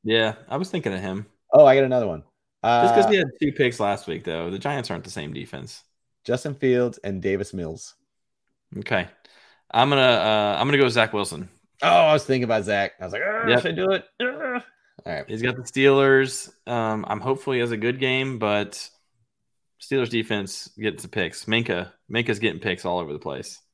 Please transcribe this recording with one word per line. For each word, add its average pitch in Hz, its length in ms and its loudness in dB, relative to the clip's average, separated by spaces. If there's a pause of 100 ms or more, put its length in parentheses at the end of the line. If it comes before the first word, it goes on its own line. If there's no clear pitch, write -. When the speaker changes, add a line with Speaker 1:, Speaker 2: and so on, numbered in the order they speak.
Speaker 1:
Yeah, 110 320 2 (140)
I 131 80 -6
was 185 140 -6
thinking 139 220 -4
of 95 80 -6
him. 98 260 -8 (260)
Speaker 2:
Oh, 123 140 10
I 131 100 8
got 139 80 4
another 127 220 0
one. 80 160 -6 (420)
Speaker 1:
Just 117 300 4
'cause - 120 6
Speaker 2:
Uh, - 40 0
Speaker 1:
he 202 60 4
had 170 100 0 (140)
two 147 120 -2
picks 123 280 0
last 101 260 -2
week, 82 180 -8
though. 85 260 -6
The 95 80 -8
Giants 139 320 -6
aren't 87 140 -8
the - 60 -16
same 76 220 -10
defense. - 500 -14 (420)
Speaker 2:
Justin 127 300 -4
Fields 123 440 0
and 98 220 -8
Davis 98 320 -2
Mills. 82 420 -10 (840)
Speaker 1:
Okay. 98 300 -2 (600)
I'm 127 180 4
gonna, 139 120 4
uh, 107 580 4
I'm 123 80 2
gonna 143 120 2
go 139 60 6
with 120 80 2
Zach 113 200 2
Wilson. 92 360 -4 (340)
Speaker 2:
Oh, 170 60 2
I 170 240 6
was 151 120 2
thinking 127 200 0
about 110 200 0
Zach. 101 360 -2
I 92 40 -10
was 87 80 -10
like, 101 100 -6
"Ugh, - 260 -4
Speaker 1:
Yep. 123 140 2
Speaker 2:
should 165 100 -4
I - 20 -6
do 185 180 -2
it?" 185 120 -2 (160)
Ugh. 254 420 -6 (420)
All 87 80 -8
right. 73 160 -8
Speaker 1:
He's 110 140 -6
got 127 140 0
the 127 60 -14
Steelers. 135 880 4 (180)
Um, 110 400 -2
I'm 104 120 -4
hopeful 135 340 -4
he 120 60 0
has 117 120 -2
a 113 40 -4
good 120 220 -2
game, 131 400 -2
but 104 500 -2 (920)
Steelers 123 300 -2
defense 110 580 -4 (100)
gets 104 240 -4
the 90 60 -14
picks. 90 400 -6
Minka, 107 440 -2 (160)
Minka's 117 300 -2
getting 92 220 -2
picks 92 240 -6
all 90 160 -2
over 76 120 -8
the 76 60 -10
place. - 420 -12 (140)